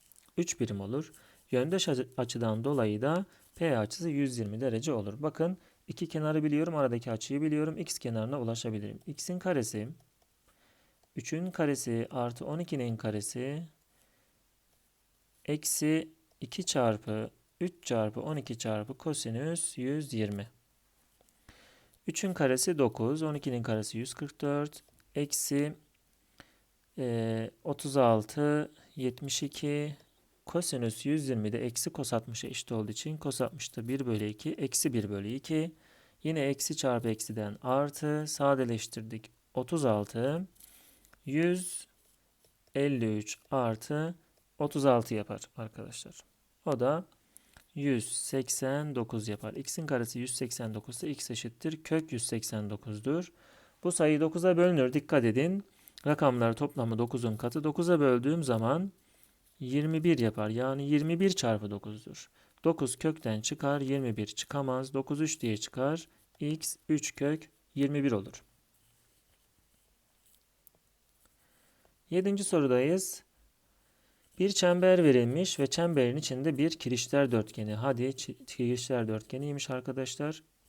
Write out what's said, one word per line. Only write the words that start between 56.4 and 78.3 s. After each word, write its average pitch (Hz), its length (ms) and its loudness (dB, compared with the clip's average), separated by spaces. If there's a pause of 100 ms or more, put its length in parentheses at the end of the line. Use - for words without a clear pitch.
toplamı 117 460 -2
dokuzun 117 380 0
katı. 123 280 -4
Dokuza 165 360 4
böldüğüm 139 420 4
zaman 131 500 2 (680)
yirmi 151 440 0
bir 165 140 6
yapar. 110 300 2
Yani 135 400 -2
yirmi 156 320 4
bir 196 100 6
çarpı 107 400 0
dokuzdur. 104 600 -10 (340)
Dokuz 156 320 2
kökten 139 440 -2
çıkar, 143 400 0
yirmi 131 360 0
bir 107 100 -2
çıkamaz. 135 680 -4
Dokuz 139 260 -2
üç 151 200 -2
diye 113 160 0
çıkar. 139 520 -2 (320)
X 151 360 -4 (120)
üç 151 260 0
kök 151 360 -2 (240)
yirmi 139 300 2
bir 139 80 4
olur. 98 320 -4 (3750)
Yedinci 196 340 2
sorudayız. 147 800 4 (1160)
Bir 190 120 4
çember 180 540 6
verilmiş 139 540 6
ve 139 80 4
çemberin 139 500 2
içinde 139 420 -2
bir 156 120 4
kirişler 131 640 0
dörtgeni. 107 420 0
Hadi 127 420 0
çi-, - 280 -12